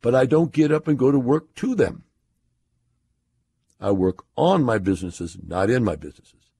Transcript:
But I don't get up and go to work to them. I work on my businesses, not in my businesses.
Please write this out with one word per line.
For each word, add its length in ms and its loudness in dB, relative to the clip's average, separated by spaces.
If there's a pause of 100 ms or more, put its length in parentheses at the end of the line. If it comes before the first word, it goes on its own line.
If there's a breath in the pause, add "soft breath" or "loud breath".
But 120 0
I 120 4
don't 260 2
get 200 2
up 160 -2
and 120 0
go 120 4
to 80 2
work 360 -2
to 200 -4
them. 280 -2 (1800)
I 120 -2
work 340 0 (120)
on 260 2
my 140 0
businesses, 680 -4
not 240 -2
in 140 2
my 120 -2
businesses. 640 -20